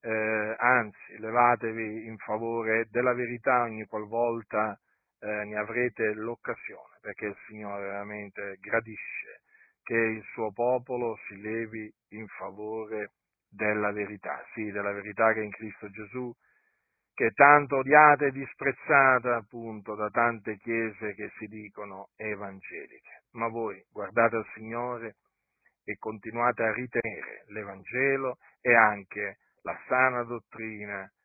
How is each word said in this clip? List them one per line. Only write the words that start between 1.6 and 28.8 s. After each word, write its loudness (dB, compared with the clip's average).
in -10
favore 0
della 2
verità 0
ogni -6
qualvolta, -2
eh, -4
ne -6
avrete 0
l'occasione, -10
perché -10
il -6
Signore -10
veramente -10
gradisce -6
che -4
il 2
suo -4
popolo -2
si -14
levi -6
in -12
favore -8
della 0
verità, -6
sì, -6
della -2
verità 2
che 0
è -2
in -6
Cristo -12
Gesù, -10
che 0
è 2
tanto 8
odiata 8
e 2
disprezzata, 2
appunto, -10
da -2
tante 0
chiese -4
che -10
si -10
dicono -14
evangeliche. -12
Ma -4
voi -6
guardate 2
al -2
Signore -8
e -8
continuate -2
a 2
ritenere -6
l'Evangelo -2
e 6
anche 4